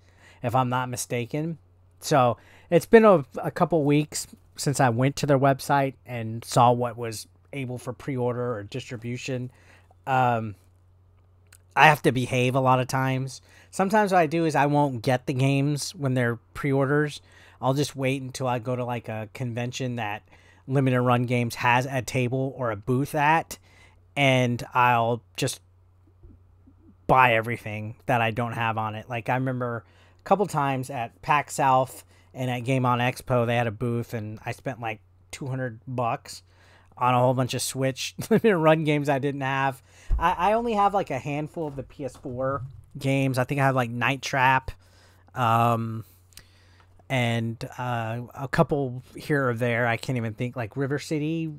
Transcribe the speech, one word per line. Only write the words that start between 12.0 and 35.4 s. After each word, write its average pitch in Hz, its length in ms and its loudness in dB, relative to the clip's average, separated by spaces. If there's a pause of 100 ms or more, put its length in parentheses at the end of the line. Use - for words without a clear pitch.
to 151 100 4
behave 127 440 0
a 139 40 2
lot 127 200 4
of 127 80 -2
times. 131 540 -4 (280)
Sometimes 196 420 2
what 190 60 4
I 170 80 6
do 165 200 0
is 151 100 0
I 139 100 4
won't 143 380 0
get 127 240 0
the 147 60 -2
games 139 600 0
when 135 220 -2
they're 120 220 0 (180)
pre-orders. 139 640 0 (400)
I'll 131 140 0
just 143 200 -2
wait 135 260 -2
until 127 260 -8
I 123 120 -2
go 127 160 -4
to, 123 80 -6
like, 120 240 -6
a 110 260 -8
convention 123 640 -6
that 107 280 -6 (440)
Limited 131 340 2
Run 123 220 4
Games 120 320 -2
has 127 300 2
a 131 160 -4
table 131 560 -4
or 120 140 -2
a 104 40 -4
booth 127 400 -2
at, 156 420 2 (600)
and 127 560 2
I'll 120 480 2 (160)
just - 240 -4 (1500)
buy 127 280 6
everything 110 600 -4 (120)
that 123 120 2
I 113 120 2
don't 117 220 -4
have 113 240 -2
on 107 180 -4
it. 110 140 -14
Like, 120 200 -6
I 127 60 2
remember 123 500 -4 (340)
a - 40 -20
couple 196 220 2
times 139 440 -2
at 117 320 -8
pax 147 320 0
South 131 500 2 (300)
and 127 160 -6
at 123 120 -4
Game 127 240 0
On 123 140 2
Expo, 123 460 0
they 117 100 0
had 120 120 0
a 107 40 -4
booth, 117 420 -6
and 110 320 -8
I 120 60 -6
spent, 117 300 -10
like, 110 180 -8 (320)
two 147 160 -10